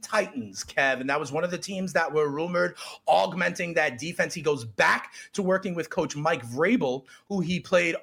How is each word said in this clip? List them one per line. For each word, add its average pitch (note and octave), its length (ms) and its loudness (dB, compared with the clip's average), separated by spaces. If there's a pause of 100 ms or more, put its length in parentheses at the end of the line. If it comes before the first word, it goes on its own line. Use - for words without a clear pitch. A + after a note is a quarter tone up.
Titans, F#3+ 640 -4
Kev, C3+ 360 2
and C3 80 -4
that C#3+ 120 2
was C#3 100 -6
one D#3+ 140 -2
of F3 80 -2
the F3 60 -4
teams F#3+ 340 -6
that E3 200 2
were D3+ 180 2
rumored F3 460 0 (300)
augmenting F3+ 680 2
that D3+ 240 0
defense. E3+ 360 -4
He E3 80 -8
goes C#3+ 220 0
back E3 480 2 (220)
to G3+ 100 -2
working F#3 280 2
with E3+ 160 -4
Coach D3 280 -2
Mike D3+ 280 0
Vrabel, C#3 600 2 (240)
who G3+ 100 -2
he F3 220 0
played F3 420 2